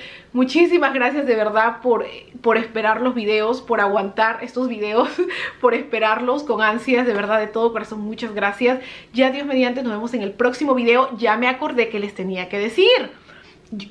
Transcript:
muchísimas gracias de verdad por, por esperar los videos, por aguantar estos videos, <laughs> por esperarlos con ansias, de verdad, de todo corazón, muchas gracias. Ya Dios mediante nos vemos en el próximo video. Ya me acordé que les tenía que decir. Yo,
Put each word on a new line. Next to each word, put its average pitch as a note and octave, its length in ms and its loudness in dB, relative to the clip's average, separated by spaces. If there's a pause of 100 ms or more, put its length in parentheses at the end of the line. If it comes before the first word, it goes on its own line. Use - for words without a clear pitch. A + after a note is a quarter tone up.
(320)
muchísimas D4 600 4
gracias C4+ 320 0
de B3 80 2
verdad G#3+ 480 0
por, A#3 240 2 (340)
por A3+ 160 2
esperar A3 440 0
los B3+ 140 0
videos, G#3+ 480 0
por A3 180 0
aguantar G3+ 640 0
estos B3+ 260 -4
videos, G#3+ 400 0 (280)
<laughs> - 240 -10
por A#3 140 4
esperarlos A#3 680 0
con G#3+ 180 -2
ansias, A#3+ 440 2
de A#3 80 0
verdad, G#3 260 0
de G#3 60 -2
todo A3+ 260 0
corazón, G#3+ 280 -8
muchas G#3+ 340 -8
gracias. G#3 460 0 (320)
Ya C4 180 4
Dios C#4+ 160 -6
mediante B3+ 360 0
nos A#3+ 100 -4
vemos A3+ 220 -6
en A3+ 80 -2
el G3 100 -6
próximo B3 420 0
video. B3 420 2
Ya G#3+ 200 0
me B3 120 0
acordé C4 400 -2
que G#3+ 100 -6
les G3+ 160 -6
tenía F#3 340 -6
que G3+ 100 -6
decir. F4 520 2 (600)
Yo, G3+ 200 -12